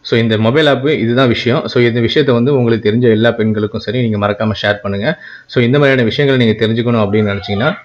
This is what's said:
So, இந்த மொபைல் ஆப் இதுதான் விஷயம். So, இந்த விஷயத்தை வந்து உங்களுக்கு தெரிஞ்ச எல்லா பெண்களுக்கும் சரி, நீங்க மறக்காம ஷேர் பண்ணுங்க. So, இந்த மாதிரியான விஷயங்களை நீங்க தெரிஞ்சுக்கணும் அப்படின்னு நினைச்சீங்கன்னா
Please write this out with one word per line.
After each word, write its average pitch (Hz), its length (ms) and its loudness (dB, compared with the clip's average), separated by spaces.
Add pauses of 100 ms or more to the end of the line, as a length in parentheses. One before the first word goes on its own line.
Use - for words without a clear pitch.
So, 120 140 0
இந்த 113 200 0
மொபைல் 131 280 2
ஆப் 135 260 0
இதுதான் 120 360 0
விஷயம். 120 380 0
So, 120 160 0
இந்த 120 180 2
விஷயத்தை 131 340 0
வந்து 120 220 0
உங்களுக்கு 117 280 0
தெரிஞ்ச 117 260 2
எல்லா 110 200 2
பெண்களுக்கும் 107 500 -2
சரி, 120 220 -4
நீங்க 110 160 -2
மறக்காம 104 360 -2
ஷேர் 104 260 -2
பண்ணுங்க. 101 280 -4 (380)
So, 127 160 -2
இந்த 123 160 2
மாதிரியான 135 280 2
விஷயங்களை 135 320 0
நீங்க 113 180 2
தெரிஞ்சுக்கணும் 113 460 0
அப்படின்னு 104 280 0
நினைச்சீங்கன்னா 101 400 -2 (140)